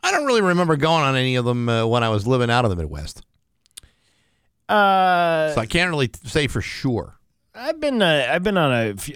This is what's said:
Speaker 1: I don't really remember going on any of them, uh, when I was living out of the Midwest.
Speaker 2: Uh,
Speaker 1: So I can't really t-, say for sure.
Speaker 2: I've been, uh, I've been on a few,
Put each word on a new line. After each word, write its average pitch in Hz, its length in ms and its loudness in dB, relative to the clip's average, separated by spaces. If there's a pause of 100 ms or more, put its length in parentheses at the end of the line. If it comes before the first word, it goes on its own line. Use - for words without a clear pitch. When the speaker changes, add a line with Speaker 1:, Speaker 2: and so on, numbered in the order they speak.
Speaker 1:
I 370 80 0
don't 330 140 0
really 240 160 4
remember 180 340 2
going 156 280 2
on 135 120 2
any 127 200 0
of 123 100 0
them, 120 220 0
uh, 113 180 0
when 117 180 2
I 113 60 0
was 104 180 0
living 123 220 2
out 120 140 2
of 113 60 2
the 92 80 -2
Midwest. 76 440 -10 (1500)
Speaker 2:
Uh, 180 880 2
Speaker 1:
So 135 80 -2
I 110 40 -4
can't 175 240 0
really 147 200 -2
t-, - 180 -18
say 143 200 -2
for 117 140 -4
sure. - 540 -6 (400)
Speaker 2:
I've 302 240 -8
been, 277 220 -2
uh, 151 300 2
I've 175 120 -2
been 202 140 0
on 151 140 2
a 110 240 0
few, - 200 -12